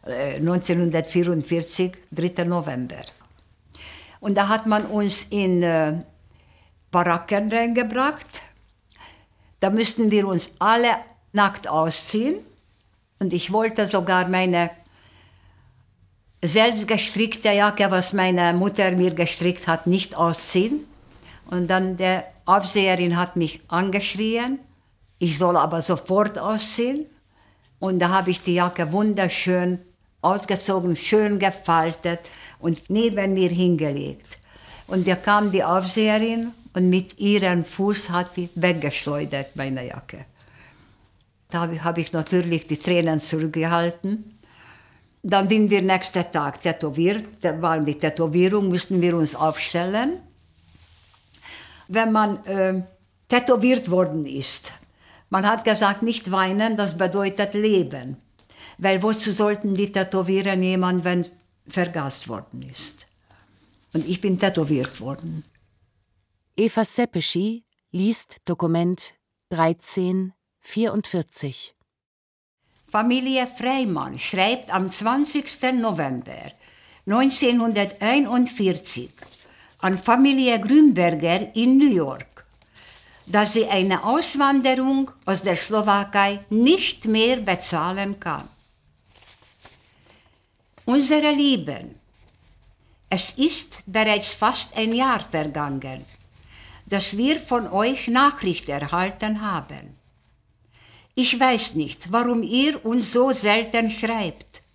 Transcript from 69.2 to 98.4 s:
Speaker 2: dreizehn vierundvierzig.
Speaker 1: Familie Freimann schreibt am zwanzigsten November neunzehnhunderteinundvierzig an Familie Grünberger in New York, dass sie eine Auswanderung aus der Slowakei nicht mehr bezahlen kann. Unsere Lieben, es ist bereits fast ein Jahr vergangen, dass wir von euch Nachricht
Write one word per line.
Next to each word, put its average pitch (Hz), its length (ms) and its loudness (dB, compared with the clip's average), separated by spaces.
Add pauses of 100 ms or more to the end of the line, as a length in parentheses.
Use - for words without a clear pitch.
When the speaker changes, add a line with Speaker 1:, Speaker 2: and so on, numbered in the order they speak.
Speaker 2:
dreizehn 180 840 -2 (260)
vierundvierzig. - 1120 -4 (1160)
Speaker 1:
Familie 254 600 0
Freimann 233 720 -4
schreibt 214 540 -2
am 185 180 -2
zwanzigsten 262 880 -2
November 147 720 -6 (540)
neunzehnhunderteinundvierzig 233 2000 0 (680)
an 185 180 0
Familie 254 640 4
Grünberger 185 920 4
in 247 220 4
New 277 140 6
York, 147 540 -4 (800)
dass 208 280 0
sie 220 120 2
eine 190 380 0
Auswanderung 269 1040 2 (160)
aus 190 160 -2
der 190 140 0
Slowakei 202 920 0
nicht 262 560 2
mehr 220 320 2
bezahlen 196 840 -4
kann. 143 280 -8 (2500)
Unsere 294 460 2
Lieben, 247 640 0 (1120)
es 190 220 -2
ist - 560 -2
bereits 214 440 0
fast - 460 -2
ein 220 160 0
Jahr 247 260 0
vergangen, 139 840 -6 (800)
dass 202 320 0
wir 285 220 2
von 240 280 -2
euch 226 400 -2
Nachricht 247 640 0